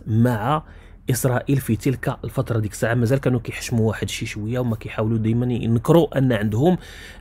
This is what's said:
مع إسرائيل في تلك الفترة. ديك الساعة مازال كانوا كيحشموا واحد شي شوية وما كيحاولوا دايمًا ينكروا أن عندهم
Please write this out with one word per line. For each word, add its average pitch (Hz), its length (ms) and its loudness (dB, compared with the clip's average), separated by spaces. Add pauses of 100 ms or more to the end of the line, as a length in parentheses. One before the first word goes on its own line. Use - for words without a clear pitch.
مع 120 560 2 (480)
إسرائيل 131 460 0
في 120 200 0
تلك 123 480 -2
الفترة. 120 340 -2
ديك 107 140 -2
الساعة 117 220 -2
مازال 120 240 2
كانوا 123 220 0
كيحشموا 113 480 -2
واحد 104 200 -4
شي - 180 -8
شوية 113 320 -6
وما 120 180 0
كيحاولوا 113 420 -2
دايمًا 117 340 2
ينكروا 120 640 2
أن 131 140 4
عندهم 113 460 2 (420)